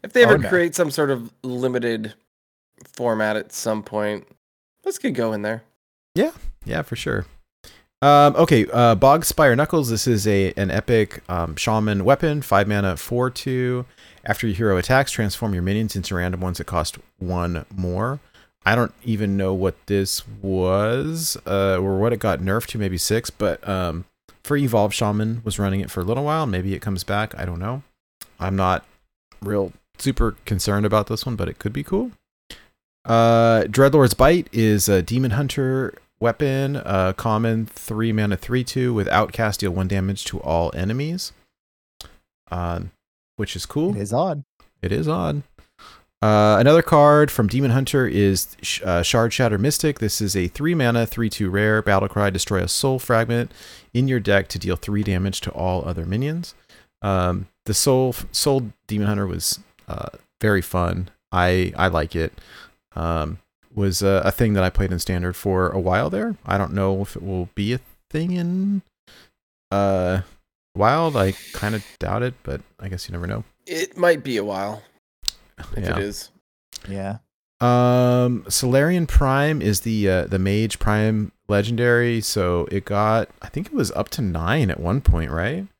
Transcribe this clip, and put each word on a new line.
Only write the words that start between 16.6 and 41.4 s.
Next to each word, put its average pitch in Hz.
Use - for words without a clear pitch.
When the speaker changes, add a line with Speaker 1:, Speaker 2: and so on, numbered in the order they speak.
Speaker 3:
cost 85
one 87
more. 95
I 104
don't 120
even 104
know 95
what 92
this 98
was, 107
uh, 98
or 95
what 113
it 113
got 87
nerfed 95
to, 117
maybe 95
six, 110
but, -
um, 87
for 147
Evolve 113
Shaman 107
was 104
running 98
it 101
for 92
a 87
little 123
while. 151
Maybe 95
it -
comes 95
back. 107
I -
don't 87
know. 120
I'm 95
not 92
real 101
super 127
concerned 101
about 104
this 110
one, 120
but 90
it -
could 113
be 139
cool. 226
Uh, 117
Dreadlord's 135
Bite 160
is 107
a 95
Demon 123
Hunter 131
weapon, 135
uh, 95
common, 113
three 113
mana, 104
three 123
two, 127
with 101
Outcast, -
deal 98
one 92
damage 95
to -
all 85
enemies, 135